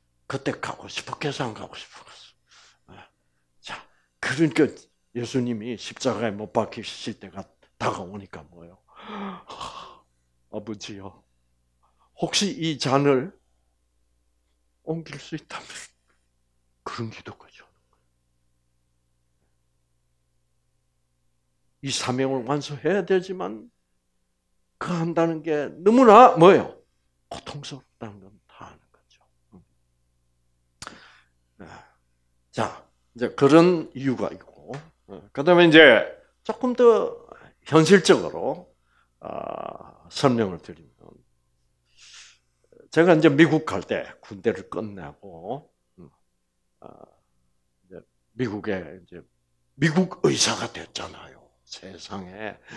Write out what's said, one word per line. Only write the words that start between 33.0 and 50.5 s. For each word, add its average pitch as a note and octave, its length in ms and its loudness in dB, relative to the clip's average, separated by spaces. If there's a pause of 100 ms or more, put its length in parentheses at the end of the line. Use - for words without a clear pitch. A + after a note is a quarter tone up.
이제 A#2 200 -4
그런 E3 600 4
이유가 B2 380 -4
있고, - 400 -18 (340)
어, G2 260 -20
그다음에 F3 340 4
이제 D3+ 380 10 (380)
조금 B3 320 -4
더 A3+ 500 2 (380)
현실적으로, D#3 1120 2 (460)
아, - 880 -14
설명을 A2+ 480 0
드리면, - 320 -20 (2000)
제가 E3 240 6
이제 D#3 140 6
미국 D3+ 380 4
갈 - 160 -6
때 F#2+ 220 -4 (180)
군대를 G2 480 -6
끝내고, G2 1000 -14 (260)
음, D#2 120 -20 (720)
아, - 80 -20 (1000)
이제 F2+ 140 -20 (320)
미국에 G2 720 -8
이제 E2+ 180 -20 (520)
미국 D#3+ 500 -2
의사가 B2+ 480 -2